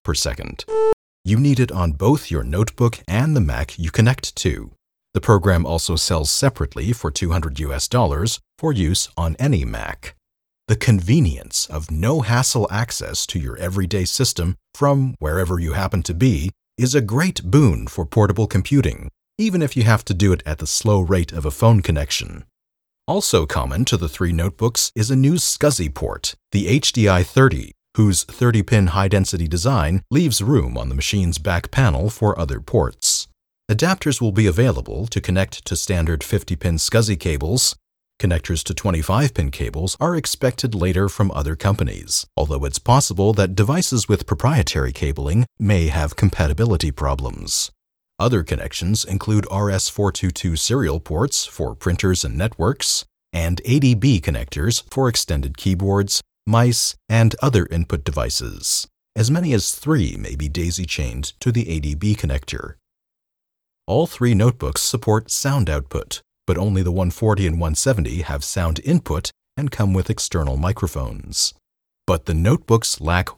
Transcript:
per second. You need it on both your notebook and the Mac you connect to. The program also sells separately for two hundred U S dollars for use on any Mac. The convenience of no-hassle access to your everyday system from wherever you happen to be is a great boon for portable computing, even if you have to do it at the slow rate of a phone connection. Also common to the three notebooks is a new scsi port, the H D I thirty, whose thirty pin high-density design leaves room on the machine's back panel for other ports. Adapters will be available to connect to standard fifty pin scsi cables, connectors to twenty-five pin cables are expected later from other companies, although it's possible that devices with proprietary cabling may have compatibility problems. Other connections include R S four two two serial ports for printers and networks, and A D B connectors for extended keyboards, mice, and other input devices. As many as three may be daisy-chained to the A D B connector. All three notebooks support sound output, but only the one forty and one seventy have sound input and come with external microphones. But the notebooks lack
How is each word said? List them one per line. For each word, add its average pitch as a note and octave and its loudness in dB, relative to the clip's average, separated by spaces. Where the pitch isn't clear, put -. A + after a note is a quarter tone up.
per E2+ -2
second. - -6
You G#2+ 4
need C#3 4
it A#2+ 2
on E2+ 0
both F#2+ 2
your C#2+ -2
notebook A2 0
and C3 2
the C3 4
Mac C#2+ -2
you D#2+ -2
connect - 0
to. - -4
The G2+ 2
program F#2 4
also D#2+ -2
sells D#2 0
separately G2 -2
for D#2+ -4
two E2 -2
hundred D#2 -2
U D2 -4
S C#2+ -4
dollars E2+ 0
for D#3+ 0
use F#2 0
on E2 -2
any B2 2
Mac. - -8
The A2 4
convenience G2 2
of D#2 -8
no-hassle A#2 0
access - -4
to F2 -4
your B1+ -6
everyday F#2 -2
system F2+ -2
from C#3 2
wherever E2+ 0
you E2 -2
happen F#2 0
to F2 -4
be F#2 2
is B2+ 0
a C#3+ 4
great B2 0
boon F2 2
for D#2+ -6
portable G#2 2
computing, - 0
even F#3+ 0
if C#3 -2
you B2 2
have A2 4
to G2+ -2
do F#2 4
it F2 0
at D#2 -4
the D#2 -6
slow G#2 2
rate F2 0
of D#2 -6
a D#2 0
phone A2 4
connection. D#2 -4
Also A#2 0
common C2+ -2
to A2 0
the E2 -2
three F2 -2
notebooks F#2+ -2
is G#2+ 0
a C3 2
new C3+ 4
scsi B2 0
port, - -6
the G2 2
H B2+ 2
D A2+ 4
I F2+ 6
thirty, D#2 2
whose G#2 4
thirty A2+ 0
pin G2 4
high-density F#2+ 0
design F2 0
leaves C#3 2
room D2+ 2
on A#1+ -6
the C2 -4
machine's F2 0
back - -2
panel G#2+ 2
for G#2 -2
other C2 -4
ports. - -2
Adapters D#3 0
will A2 0
be G#2 4
available F#2 0
to G#2 -2
connect - -2
to - -4
standard E2+ 0
fifty - -2
pin E2 -2
scsi G#2+ 0
cables, E2 -2
connectors E2+ 0
to F2+ -6
twenty-five F#2+ 0
pin C#2+ 0
cables - -4
are E3+ 0
expected - -2
later F#2 2
from G2 0
other C#2+ -4
companies, F2+ -2
although C#2+ -2
it's - -4
possible A2 2
that F#2+ 2
devices A#2+ 0
with G2+ 0
proprietary D#2 0
cabling D2 0
may G2+ 2
have D2+ -2
compatibility E2 2
problems. C2+ -4
Other G#2+ 2
connections - -4
include G#2 0
R G2+ 0
S F#2+ 0
four G2+ 0
two F#2 -2
two E2+ -4
serial E2 0
ports F#2 -2
for A#1+ -6
printers F#2 0
and C2+ -4
networks, G2+ -2
and E2+ -2
A C3+ 2
D B2+ 6
B A2 4
connectors C#2+ -2
for C3 0
extended C#2 -2
keyboards, G2 0
mice, A#2 2
and A2+ 4
other A#2 2
input E2 -2
devices. A#1+ -4
As A2+ 2
many E3 2
as - 0
three G#2 0
may G1+ -8
be D2+ -4
daisy-chained D#2+ -4
to B2 0
the A#2 -2
A D#2+ -2
D D2 -4
B G#2 0
connector. - -4
All C3 0
three A#2+ 2
notebooks G#2 2
support A2+ -2
sound C3 0
output, - -6
but E2 0
only F#2+ 0
the F2 0
one F2+ 0
forty G2+ 0
and E2 0
one D#2 0
seventy F2 0
have D2 -6
sound E2 -2
input B2+ -2
and C#3+ -4
come G2+ 0
with F#2+ 0
external D2 -2
microphones. C#2+ -4
But F2 0
the E2+ -2
notebooks A2+ 2
lack F2 0